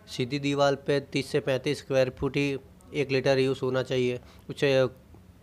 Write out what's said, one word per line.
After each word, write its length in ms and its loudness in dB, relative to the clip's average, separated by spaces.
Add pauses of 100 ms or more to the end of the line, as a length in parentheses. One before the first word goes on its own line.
सीधी 320 -4
दीवार 360 2
पे 240 0
तीस 280 -4
से 120 0
पैंतीस 380 -2
स्क्वायर 320 0
फुट 280 -4
ही 220 0 (340)
एक 180 -2
लीटर 280 2
यूज़ 240 0
होना 200 0
चाहिए, 360 -2 (300)
उससे 540 0 (400)